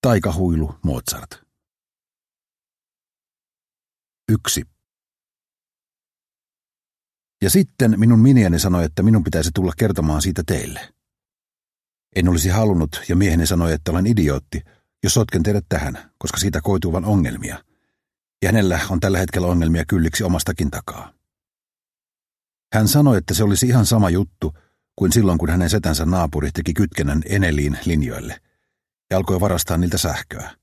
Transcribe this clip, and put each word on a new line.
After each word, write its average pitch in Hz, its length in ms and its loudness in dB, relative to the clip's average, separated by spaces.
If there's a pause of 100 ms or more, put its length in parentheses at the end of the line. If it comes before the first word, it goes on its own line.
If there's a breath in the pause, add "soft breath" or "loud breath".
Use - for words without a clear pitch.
taikahuilu 87 720 0 (100)
Mozart. - 460 -6 (3000)
Yksi. - 320 -2 (2750)
Ja 98 80 2
sitten 123 500 2
minun 113 180 6
miniäni 110 400 6
sanoi, 87 260 2
että 78 180 -2
minun 107 220 4
pitäisi 80 300 -2
tulla 92 240 0
kertomaan 78 440 0
siitä 87 240 -2
teille. - 480 -8 (1200)
En 90 120 2
olisi 87 200 2
halunnut, 92 600 0
ja 90 80 0
mieheni 87 300 2
sanoi, 85 260 0
että 76 180 -4
olen 90 160 0
idiootti, 76 560 -2 (400 soft breath)
jos 98 120 0
sotken 104 280 0
teidät 104 260 -2
tähän, 71 500 -6
koska - 200 -8
siitä 80 220 -2
koituu 90 320 -2
vain 85 120 -4
ongelmia. 76 600 -2 (800)
Ja 95 60 0
hänellä 95 320 2 (100)
on 90 100 -2
tällä 95 180 0
hetkellä 90 300 -2
ongelmia 82 360 0
kylliksi 82 400 -2
omastakin 90 460 -2
takaa. - 420 -14 (1600)
Hän 110 140 4
sanoi, 143 300 4
että 90 160 -4
se 110 100 2
olisi 101 220 2
ihan 123 200 4
sama 107 240 2
juttu 85 480 -2 (380 soft breath)
kuin 90 160 0
silloin, 95 260 2
kun 76 120 -2
hänen 85 200 0
setänsä 80 340 -2
naapuri 78 480 -2
teki 82 220 -4
kytkennän 80 540 -2
Eneliin 76 560 0
linjoille 64 560 -4 (680)
ja 95 60 -2
alkoi 92 240 0
varastaa 90 360 -2
niiltä 87 220 0
sähköä. - 640 -8